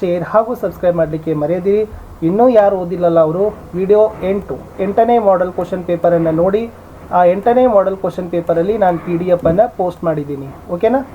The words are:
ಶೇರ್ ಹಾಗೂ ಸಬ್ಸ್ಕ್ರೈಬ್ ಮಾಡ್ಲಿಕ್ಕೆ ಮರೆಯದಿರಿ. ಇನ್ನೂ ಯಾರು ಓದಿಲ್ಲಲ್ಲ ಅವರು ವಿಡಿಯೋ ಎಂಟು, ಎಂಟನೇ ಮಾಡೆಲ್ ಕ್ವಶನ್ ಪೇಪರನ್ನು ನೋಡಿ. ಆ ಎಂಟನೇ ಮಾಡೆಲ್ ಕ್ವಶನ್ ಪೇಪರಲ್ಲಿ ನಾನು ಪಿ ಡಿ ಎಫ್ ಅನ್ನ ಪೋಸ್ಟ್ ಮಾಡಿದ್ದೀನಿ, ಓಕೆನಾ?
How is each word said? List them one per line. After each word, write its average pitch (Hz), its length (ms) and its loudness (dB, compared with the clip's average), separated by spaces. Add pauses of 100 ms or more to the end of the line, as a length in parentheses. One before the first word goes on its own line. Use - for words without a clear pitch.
ಶೇರ್ 175 240 -2
ಹಾಗೂ 226 300 0
ಸಬ್ಸ್ಕ್ರೈಬ್ 180 420 -2
ಮಾಡ್ಲಿಕ್ಕೆ 160 380 -2
ಮರೆಯದಿರಿ. 185 560 0 (320)
ಇನ್ನೂ 202 260 4
ಯಾರು 202 280 4
ಓದಿಲ್ಲಲ್ಲ 175 440 0
ಅವರು 185 360 0 (180)
ವಿಡಿಯೋ 208 360 2 (120)
ಎಂಟು, 185 360 -4 (220)
ಎಂಟನೇ 226 380 2
ಮಾಡೆಲ್ 185 340 2
ಕ್ವಶನ್ 180 320 -6
ಪೇಪರನ್ನು 170 460 0
ನೋಡಿ. 196 400 0 (420)
ಆ 180 120 4
ಎಂಟನೇ 233 420 4
ಮಾಡೆಲ್ 190 300 2
ಕ್ವಶನ್ 180 340 -6
ಪೇಪರಲ್ಲಿ 175 480 -2
ನಾನು 180 200 2
ಪಿ 175 180 -4
ಡಿ 175 80 -4
ಎಫ್ 175 200 0
ಅನ್ನ 170 160 2 (160)
ಪೋಸ್ಟ್ 180 280 -4
ಮಾಡಿದ್ದೀನಿ, 143 680 -6
ಓಕೆನಾ? 226 420 0